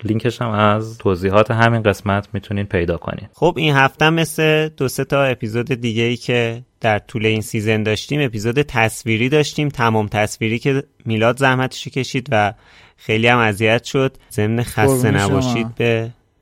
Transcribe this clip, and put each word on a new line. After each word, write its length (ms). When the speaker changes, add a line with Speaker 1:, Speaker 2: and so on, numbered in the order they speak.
Speaker 1:
لینکش 380
هم 80
از 480
توضیحات 540
همین 320
قسمت 500
می‌تونین 320
پیدا 320
کنین. 360
Speaker 2:
خب، 240
این 180
هفته 340
مثل 580
دو 200
سه 180
تا 180
اپیزود 420
دیگه‌ای 520
که 460
در 180
طول 260
این 160
سیزن 420
داشتیم، 380
اپیزود 400
تصویری 680
داشتیم، 400
تمام 380
تصویری 520
که 240
میلاد 320
زحمتشو 520
کشید 420
و 220
خیلی 300
هم 100
اذیت 460
شد. 340
ضمن 320
خسته 480
Speaker 3:
قربون 80
شما. 80
Speaker 2:
نباشید 480
به 340